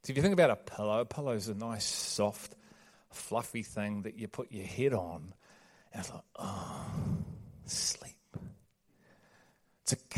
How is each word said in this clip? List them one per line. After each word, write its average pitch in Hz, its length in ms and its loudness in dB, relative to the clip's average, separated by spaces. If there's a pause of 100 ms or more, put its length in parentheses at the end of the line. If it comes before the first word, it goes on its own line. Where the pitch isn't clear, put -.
So - 80 -6
if 131 40 0
you 139 60 6
think 196 120 8
about 165 180 10
a 101 40 6
pillow, 107 460 0
a 120 40 2
pillow 139 280 -2
is 104 140 -2
a 110 60 -4
nice, 110 320 -4
soft, - 720 0 (540)
fluffy - 540 -4
thing 104 400 -4
that 107 120 -8
you 110 120 -6
put - 240 -8
your 98 140 -8
head 120 280 2
on, 85 400 -2 (580)
and 95 100 -8
it's - 80 -8
like, - 140 -14 (140)
"Oh, - 880 -2 (420)
sleep." - 720 -4 (1500)
It's - 100 0
a - 40 0 (200)